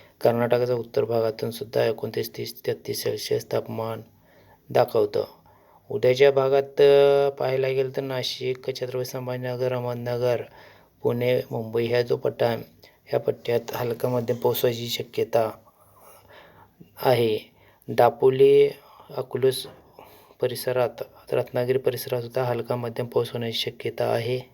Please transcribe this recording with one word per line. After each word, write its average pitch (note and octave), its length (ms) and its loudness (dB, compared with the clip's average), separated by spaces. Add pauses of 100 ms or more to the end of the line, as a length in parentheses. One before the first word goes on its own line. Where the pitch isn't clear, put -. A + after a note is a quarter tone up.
(200)
कर्नाटकाच्या A#2+ 560 2
उत्तर A#2 280 -2
भागातून A2+ 460 -2
सुद्धा - 340 -4
एकोणतीस, A#2 520 -4
तीस, - 300 -12
तेहतीस - 360 -6
सेल्सिअस A#2 500 -4
तापमान A2+ 480 -4 (680)
दाखवतं. A2+ 540 2 (640)
उद्याच्या B2+ 420 6
भागात, C3+ 480 2
अ, C#3 580 6
पाहायला C3 300 0
गेलं C3 280 0
तर C#3 60 -2
नाशिक, B2+ 640 -6
छत्रपती B2+ 380 -4
संभाजीनगर, B2+ 680 -4
अहमदनगर, A#2+ 680 -2 (600)
पुणे, B2 380 0 (100)
मुंबई A#2 360 -2
ह्या A#2+ 160 2
जो B2 140 -2
पट्टा B2+ 300 -2
आहे, A#2 300 -4 (320)
ह्या B2+ 120 0
पट्ट्यात - 400 -2 (120)
हलका A#2+ 360 -4
मध्यम A#2+ 280 -2
पावसाची A#2 520 0
शक्यता A2+ 640 -2 (1500)
आहे. A#2 560 0 (360)
दापोली, C3 800 6 (480)
अकलूज B2+ 500 -2 (720)
परिसरात, B2 500 -2 (420)
रत्नागिरी B2 460 0
परिसरात B2 440 -4
सुद्धा A#2+ 220 -4
हलका A#2+ 320 -2
मध्यम A#2+ 300 -6
पाऊस A#2 240 -2
होण्याची A#2 280 -6
शक्यता - 460 -6
आहे. A#2 340 -2 (160)